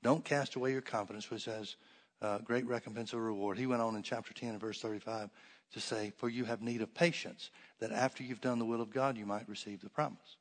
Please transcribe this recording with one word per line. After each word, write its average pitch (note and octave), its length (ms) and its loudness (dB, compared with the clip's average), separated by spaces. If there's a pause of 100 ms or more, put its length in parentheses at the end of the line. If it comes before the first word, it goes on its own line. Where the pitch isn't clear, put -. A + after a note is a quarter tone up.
"Don't D3 220 4
cast C#3+ 300 2
away C3 180 2
your C3+ 80 2
confidence, G#2+ 480 -4
which A2 160 -4
has, G#2+ 320 -6 (460)
uh, G#2 160 2
great A#2+ 260 2
recompense A#2 480 -2
of A#2 80 0
reward." G2+ 380 0
He B2+ 80 0
went B2 160 4
on A2+ 140 2
in G2+ 60 -4
chapter A2+ 300 -4
ten A#2+ 180 -4
and G#2+ 100 -4
verse G#2+ 200 -4
thirty-five G#2+ 500 -4 (420)
to A2 80 -8
say, G#2+ 300 0
"For A#2+ 180 -2
you A#2+ 160 0
have A2+ 180 -2
need A#2 200 0
of G#2+ 120 -4
patience, - 560 2 (280)
that A2 120 -2
after B2 320 2
you've B2 180 -6
done B2 200 4
the A#2 40 2
will A#2 160 2
of A2 100 -2
God, C3 260 4
you G#2 100 -6
might G#2 220 -2
receive G2+ 320 -8
the G2+ 100 -12
promise." - 500 -2